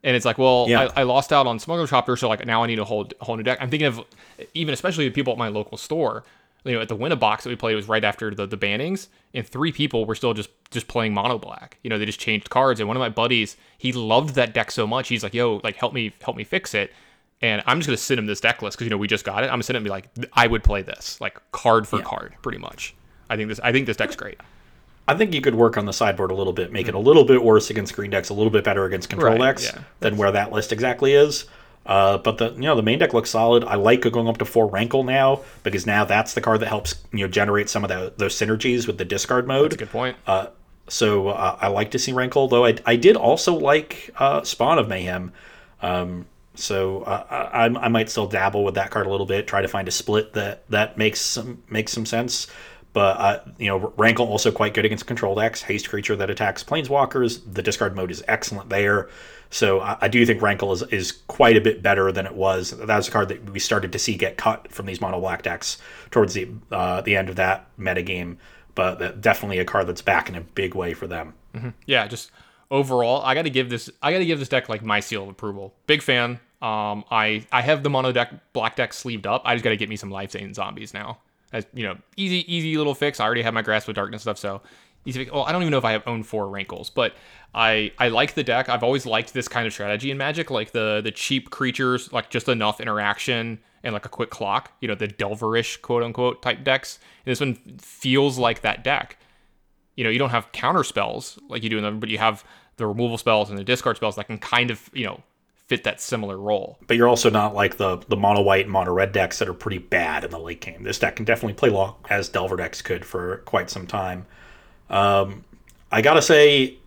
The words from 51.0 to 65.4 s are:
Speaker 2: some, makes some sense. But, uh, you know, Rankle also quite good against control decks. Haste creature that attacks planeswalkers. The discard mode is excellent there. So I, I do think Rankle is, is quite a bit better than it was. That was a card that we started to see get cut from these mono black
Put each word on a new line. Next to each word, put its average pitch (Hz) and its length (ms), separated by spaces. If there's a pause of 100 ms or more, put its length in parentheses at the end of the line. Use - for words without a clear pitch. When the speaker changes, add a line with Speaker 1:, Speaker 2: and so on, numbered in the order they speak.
Speaker 2:
some, 120 500
makes 110 220
some 113 140
sense. 120 420 (460)
But, 98 240
uh, 101 220 (180)
you 110 100
know, 98 300
Rankle 113 300
also 107 240
quite 107 240
good 104 100
against 107 220
control 113 280
decks. 110 280
Haste 101 260
creature 104 260
that 98 140
attacks 101 340
planeswalkers. 135 760 (100)
The 92 120
discard 98 320
mode 92 160
is 90 160
excellent 107 420
there. 101 400 (400)
So 98 320
I, 104 200
I 104 60
do 117 200
think 110 160
Rankle 101 300
is, 90 100
is 95 280
quite - 460
a 101 40
bit 107 200
better 98 300
than 95 160
it 95 80
was. 95 360
That 110 240
was 98 120
a - 40
card 101 180
that 101 200
we 98 100
started 98 340
to 87 60
see 104 160
get 92 220
cut - 340
from 98 140
these 92 160
mono 92 180
black 90 220